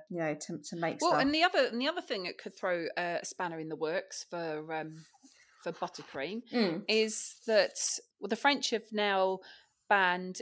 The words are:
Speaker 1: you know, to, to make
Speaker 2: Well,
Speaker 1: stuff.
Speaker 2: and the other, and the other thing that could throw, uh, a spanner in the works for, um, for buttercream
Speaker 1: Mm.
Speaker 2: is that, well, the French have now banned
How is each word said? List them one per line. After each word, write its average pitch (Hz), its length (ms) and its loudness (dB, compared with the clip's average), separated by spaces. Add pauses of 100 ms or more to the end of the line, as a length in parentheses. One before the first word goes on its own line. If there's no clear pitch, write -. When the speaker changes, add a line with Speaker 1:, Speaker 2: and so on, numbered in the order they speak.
Speaker 1:
you 175 120 -8
know, 156 140 0
to, 160 240 -8
to - 180 -12
make 165 240 -2
Speaker 2:
Well, 349 100 4
Speaker 1:
stuff. - 120 4
Speaker 2:
and 285 120 2
the 320 80 2
other, 349 240 4
and 233 140 -4
the 269 80 0
other 349 120 -2
thing 233 240 -4
that - 140 -8
could - 180 -12
throw, 175 300 -2 (100)
uh, 175 240 -2
a - 40 -6
spanner 170 340 -6
in 156 100 -6
the 160 80 -4
works 160 540 -4
for, 160 420 -6
um, 156 320 -8 (580)
for 175 100 -6
buttercream 170 800 -6
Speaker 1:
Mm. 196 380 2
Speaker 2:
is 220 460 2 (120)
that, 214 300 4 (440)
well, 202 80 -8
the 214 80 0
French 277 340 2
have 220 200 -2
now 196 500 2 (480)
banned 185 540 4